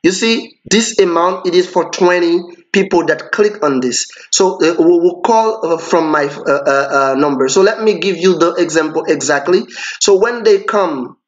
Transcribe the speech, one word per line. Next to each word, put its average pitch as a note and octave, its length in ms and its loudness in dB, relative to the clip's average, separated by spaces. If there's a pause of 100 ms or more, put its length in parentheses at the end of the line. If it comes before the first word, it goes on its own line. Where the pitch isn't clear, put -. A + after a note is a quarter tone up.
You F3 80 4
see, - 480 -4 (100)
this A3 300 0
amount, F3+ 480 0
it E3+ 80 -2
is F3+ 120 2
for E3+ 220 -2
twenty F3 520 2 (320)
people F#3+ 320 0
that D3+ 260 -4
click G#3 320 -2
on C#3 160 0
this. B2 280 -4 (240)
So, F#3+ 260 0
uh, E3 200 2
we D#3+ 80 2
will E3+ 360 2
call, A3 520 0
uh, D#3+ 40 -2
from E3 340 0
my, D3+ 140 0
uh, D3 260 -4
uh, C#3 640 0
uh, - 40 0
number. C#3 300 0
So F#3 140 2
let A3 200 2
me G#3 180 0
give F#3 180 -2
you F3 200 2
the E3 180 2
example D#3+ 520 -2
exactly. D#3 560 0 (380)
So G3 180 4
when A#3 240 -2
they G3+ 200 4
come D#3 540 -4 (100)